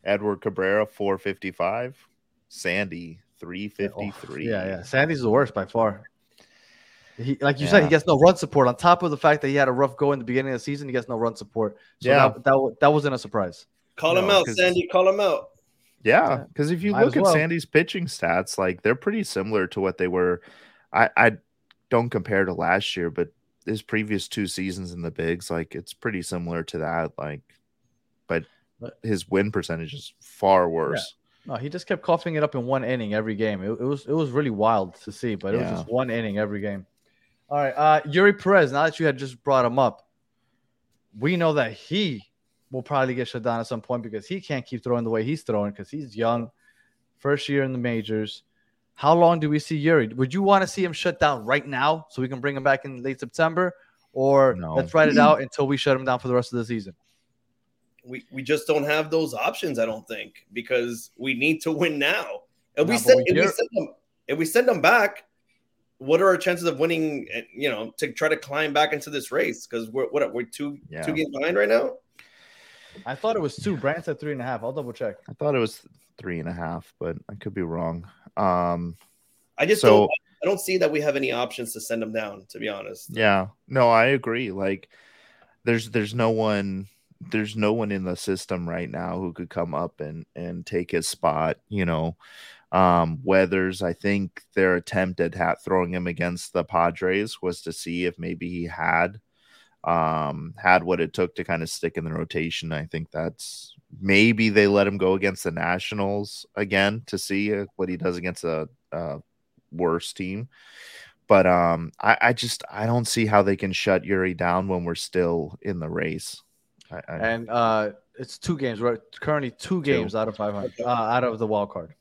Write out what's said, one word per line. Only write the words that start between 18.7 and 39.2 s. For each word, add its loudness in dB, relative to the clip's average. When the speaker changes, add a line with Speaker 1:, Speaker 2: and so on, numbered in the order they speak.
Speaker 1:
they're 2
pretty -4
similar -2
to -8
what -2
they 0
were. 0
I, 4
I 6
don't 2
compare 0
to -4
last 0
year, -2
but -2
his -4
previous -4
two -4
seasons -8
in -10
the -6
bigs, -4
like, -6
it's -12
pretty -8
similar -6
to -8
that. -4
Like, -10
but -2
Speaker 2:
But -16
Speaker 1:
his -4
win 2
percentage -6
is -18
far 2
Speaker 2:
Yeah. 0
Speaker 1:
worse. -4
Speaker 2:
No, -8
he -8
just -12
kept -4
coughing 0
it 0
up -2
in -4
one 0
inning -2
every -2
game. -2
It, -4
it -4
was, -4
it -2
was 0
really 0
wild 2
to -16
see, -4
but -4
it 0
was -2
Speaker 1:
Yeah. -4
Speaker 2:
just -6
one 0
inning -4
every -4
game. -8
All -2
right, 0
uh, 6
Yuri 6
Perez, 4
now 2
that -2
you 0
had 2
just -12